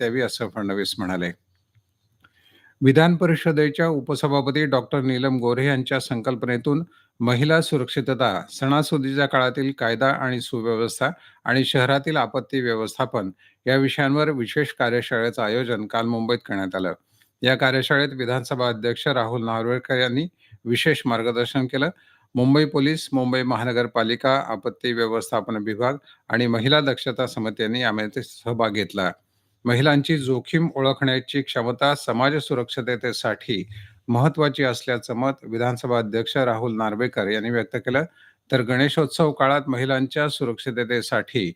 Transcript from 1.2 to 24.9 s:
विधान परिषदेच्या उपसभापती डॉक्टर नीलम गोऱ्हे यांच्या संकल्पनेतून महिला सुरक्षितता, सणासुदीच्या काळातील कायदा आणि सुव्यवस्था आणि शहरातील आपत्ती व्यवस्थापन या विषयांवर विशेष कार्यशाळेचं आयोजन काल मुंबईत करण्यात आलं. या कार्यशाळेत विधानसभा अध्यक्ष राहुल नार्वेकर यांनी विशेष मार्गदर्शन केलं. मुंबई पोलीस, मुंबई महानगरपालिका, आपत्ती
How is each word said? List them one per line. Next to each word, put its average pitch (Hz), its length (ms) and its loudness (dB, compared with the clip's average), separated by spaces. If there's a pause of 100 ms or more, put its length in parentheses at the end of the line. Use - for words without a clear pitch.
विधान 156 340 6
परिषदेच्या 160 720 2
उपसभापती 143 800 0
डॉक्टर 135 360 0
नीलम 131 360 0
गोऱ्हे 120 300 0
यांच्या 131 320 0
संकल्पनेतून 123 840 -2 (360)
महिला 135 420 4
सुरक्षितता, 127 880 -2
सणासुदीच्या 139 760 0
काळातील 135 520 0
कायदा 117 340 2
आणि 127 300 -2
सुव्यवस्था 117 680 -2 (360)
आणि 127 200 2
शहरातील 139 520 2
आपत्ती 127 440 -2
व्यवस्थापन 113 720 -2 (360)
या 127 80 4
विषयांवर 139 540 2
विशेष 143 380 -2 (120)
कार्यशाळेचं 120 640 0
आयोजन 113 440 -2
काल 113 200 -2
मुंबईत 117 400 0
करण्यात 95 300 -4
आलं. 92 180 -2 (480)
या 127 140 4
कार्यशाळेत 135 540 2
विधानसभा 127 580 -2
अध्यक्ष 117 400 -2
राहुल 120 380 0
नार्वेकर 120 520 -2
यांनी 127 300 0 (380)
विशेष 120 400 2
मार्गदर्शन 120 600 0
केलं. 139 240 -2 (460)
मुंबई 139 300 6
पोलीस, 147 480 0
मुंबई 127 300 2
महानगरपालिका, 120 1040 0
आपत्ती 113 460 -4